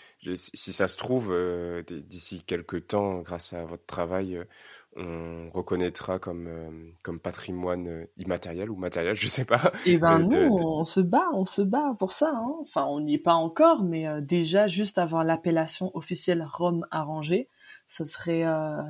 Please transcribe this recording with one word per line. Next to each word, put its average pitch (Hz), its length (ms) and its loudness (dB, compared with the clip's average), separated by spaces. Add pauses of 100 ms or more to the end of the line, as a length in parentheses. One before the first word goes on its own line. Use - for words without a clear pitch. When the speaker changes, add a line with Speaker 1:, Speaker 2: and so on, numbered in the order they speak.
(340)
Speaker 1:
si, - 200 -6
si - 180 -4
ça 95 160 2
se - 80 -6
trouve, 123 360 -2
euh, 87 500 -2
d-, 80 200 -12
d'ici 90 420 -8
quelques 87 440 -6
temps, 101 340 0
grâce 85 300 -6
à 85 120 -8
votre 82 220 -12
travail, 92 500 -2
euh, 87 80 -8 (520)
on 82 540 -8
reconnaîtra 90 680 -2
comme, 87 300 -8
euh, 82 420 -12 (120)
comme 85 180 -8
patrimoine, 90 680 -4
euh, 82 180 -8 (100)
immatériel 90 540 -4
ou 104 60 -10
matériel, 90 400 -2
<laughs> - 0 -
je 107 120 -2
sais 131 160 0
pas, - 280 4 (140)
Speaker 2:
Eh 175 120 8
ben, 165 200 8
Speaker 1:
euh, 165 60 6
de, 311 240 6
Speaker 2:
nous, - 20 6
Speaker 1:
de 180 140 4 (160)
Speaker 2:
on 165 40 -2
se - 160 2
bat, 233 340 4
on 190 100 0
se - 180 0
bat 262 360 2
pour 185 140 -2
ça, 311 220 2
hein. 247 280 -4
Enfin, 139 260 -2
on 143 120 -2
n'y 147 140 0
est 151 40 4
pas 170 160 4
encore, 208 480 6
mais, 160 260 0
euh, 151 140 -4
déjà, 175 440 4
juste 196 320 -2
avoir 165 260 2
l'appellation 165 720 0
officielle 170 460 -2
rhum 170 480 -2
arrangé, 156 580 -2 (380)
ce - 200 -8
serait, 165 400 -2
euh, 156 440 -2